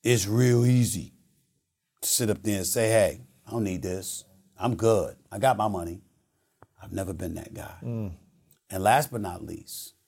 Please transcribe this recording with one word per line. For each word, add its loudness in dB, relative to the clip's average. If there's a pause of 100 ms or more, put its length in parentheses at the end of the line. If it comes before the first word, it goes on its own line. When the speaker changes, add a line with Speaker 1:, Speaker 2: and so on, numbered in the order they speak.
Speaker 1:
it's 2
real 4
easy 2 (840)
to -6
sit 0
up -2
there 0
and -4
say, 2
"Hey, 4 (260)
I -18
don't -2
need -2
this. -6 (340)
I'm -2
good. 2 (140)
I -10
got 2
my 0
money." -6 (800)
I've -14
never -6
been -8
that -14
guy. -14
Speaker 2:
Mm. -8 (520)
Speaker 1:
And -6
last 4
but -6
not -8
least -14 (140)